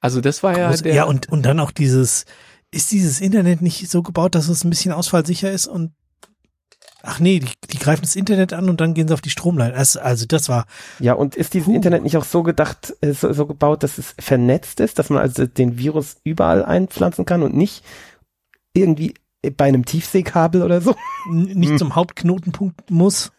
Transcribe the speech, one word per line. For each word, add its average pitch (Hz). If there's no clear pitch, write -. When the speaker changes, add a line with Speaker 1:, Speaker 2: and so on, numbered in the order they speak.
Speaker 1:
Also 127
das 135
war 185
ja 175
Speaker 2:
Groß-, 160
Speaker 1:
der 160
Speaker 2:
ja, 147
und, 143
und 151
dann 143
auch 143
dieses, 131
ist -
dieses 175
Internet 190
nicht 175
so 175
gebaut, 175
dass 160
es 170
ein 170
bisschen 170
ausfallsicher 170
ist 190
und, 165
ach -
nee, 180
die, 127
die 135
greifen 151
das 175
Internet 190
an 185
und 165
dann 165
gehen 160
sie 160
auf 147
die 143
Stromleitung. 127
Also, 131
also 123
das 151
war 120
Speaker 3:
Ja, 120
und 139
ist -
dieses 175
Speaker 2:
Puh. 214
Speaker 3:
Internet 180
nicht 151
auch 147
so 175
gedacht, -
äh, 147
so, 143
so 147
gebaut, 147
dass 143
es -
vernetzt 127
ist, 226
dass -
man 143
also 135
den 123
Virus 147
überall 165
einpflanzen 180
kann 175
und -
nicht -
irgendwie 165
bei 143
einem 131
Tiefseekabel 170
oder 175
so? 185
Speaker 2:
N-, 165
nicht 185
Speaker 3:
Hm. 151
Speaker 2:
zum 147
Hauptknotenpunkt 175
muss? 185